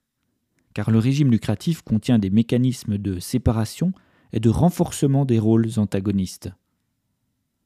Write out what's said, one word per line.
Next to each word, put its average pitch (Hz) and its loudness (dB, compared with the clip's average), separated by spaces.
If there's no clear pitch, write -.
car 104 -4
le 113 4
régime 135 2
lucratif 113 -2
contient 113 0
des 101 0
mécanismes 113 0
de 98 -4
séparation 117 -2
et 113 -4
de 113 2
renforcement 143 0
des 123 2
rôles 113 2
antagonistes. 98 -2